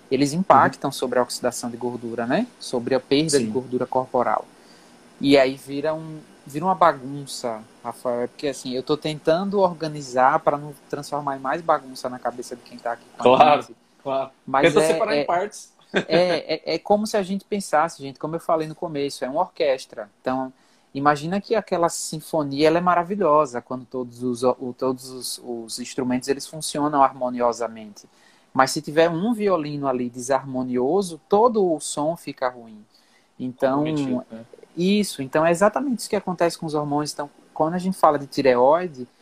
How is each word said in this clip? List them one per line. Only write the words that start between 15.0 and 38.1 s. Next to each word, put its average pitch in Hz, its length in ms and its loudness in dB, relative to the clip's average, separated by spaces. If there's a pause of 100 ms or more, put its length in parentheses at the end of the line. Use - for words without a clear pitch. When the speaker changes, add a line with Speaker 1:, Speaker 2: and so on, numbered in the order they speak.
Speaker 1:
é, 147 80 2
Speaker 2:
em - 20 -2
partes. 180 480 -4 (100)
<laughs> - 80 -20 (160)
Speaker 1:
é, 170 460 2
é, - 220 -4
é 165 40 -6
como 208 280 2
se 220 100 -2
a 196 60 2
gente 190 200 -4
pensasse, 165 580 -2
gente, 139 180 -12
como 156 160 -6
eu 170 40 -6
falei 160 280 0
no 156 80 -12
começo, 143 500 -6
é 123 40 -6
uma 151 120 -2
orquestra. 131 680 -4 (120)
Então, 131 320 -4 (400)
imagina 147 480 0
que - 140 -2
aquela 170 340 0
sinfonia, 151 800 -2
ela 160 100 4
é 175 40 0
maravilhosa 170 800 2
quando 127 240 -10
todos 123 380 -10
os, 123 200 -2
o, 127 340 0
todos 131 320 -2
os, 127 340 -10
os 117 360 -10
instrumentos, 127 500 -4
eles 139 180 -4
funcionam 151 560 -2
harmoniosamente. 120 1000 -2 (480)
Mas 135 180 4
se 156 100 -4
tiver 165 280 4
um 180 240 -2
violino 151 540 -2
ali 123 220 -2
desarmonioso, 131 1120 -2 (100)
todo 208 440 4
o 156 60 -2
som 156 360 -4
fica 135 340 -6
ruim. 113 340 -12 (560)
Então, 131 460 0
Speaker 2:
Comprometido, 139 460 -2
né? 117 140 -14 (300)
Speaker 1:
isso. 190 460 0
Então, 156 240 0
é 170 60 6
exatamente 208 480 2
isso - 100 -10
que 220 60 0
acontece 175 420 -2
com - 80 -8
os 151 80 -4
hormônios. 147 400 -2
Então, 147 160 -10 (240)
quando 160 220 0
a - 20 -2
gente 185 200 -2
fala 151 200 6